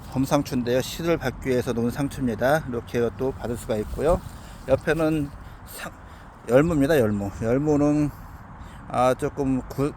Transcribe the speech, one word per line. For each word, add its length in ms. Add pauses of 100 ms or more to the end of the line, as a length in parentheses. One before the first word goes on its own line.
(120)
봄 120
상추인데요. 560
씨를 380
받기 320
위해서 240
놓은 160
상추입니다. 800
이렇게 500
또 140
받을 240
수가 200
있고요. 440 (460)
옆에는 600 (380)
상-, 260 (560)
열무입니다. 500
열무. 320 (120)
열무는, 680 (800)
아, 260
조금 480
구-, 340